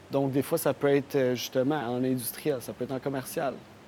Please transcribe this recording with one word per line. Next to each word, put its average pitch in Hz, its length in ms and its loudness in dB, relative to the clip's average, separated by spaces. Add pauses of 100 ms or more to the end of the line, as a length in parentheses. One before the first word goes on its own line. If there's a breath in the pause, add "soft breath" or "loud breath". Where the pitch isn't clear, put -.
(120)
Donc, 139 180 2
des 131 120 2
fois, 165 160 -2
ça 139 160 2
peut 143 200 4
être, 139 220 0
euh, 127 180 4
justement 131 420 0
en 123 280 -2
industriel, 131 560 -2
ça - 120 -10
peut 127 120 -6
être 127 80 -6
en 131 80 -4
commercial, 135 540 -4 (340)